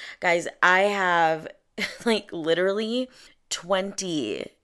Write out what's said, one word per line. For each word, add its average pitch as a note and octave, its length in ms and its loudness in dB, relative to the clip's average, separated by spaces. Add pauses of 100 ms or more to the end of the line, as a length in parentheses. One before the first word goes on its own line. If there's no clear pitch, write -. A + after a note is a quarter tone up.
(200)
Guys, F3 300 0 (120)
I F3+ 200 6
have F3 680 2 (300)
<laughs> - 280 -8
like A3+ 280 0
literally G3 720 0 (420)
twenty E3+ 1000 -4 (160)